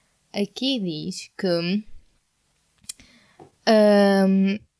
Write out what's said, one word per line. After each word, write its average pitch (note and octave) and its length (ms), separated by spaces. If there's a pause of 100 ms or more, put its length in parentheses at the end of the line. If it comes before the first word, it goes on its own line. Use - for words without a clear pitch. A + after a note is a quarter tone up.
(320)
Aqui A#3+ 480
diz E3+ 580
que, F3+ 460 (1800)
hum, G3 880 (220)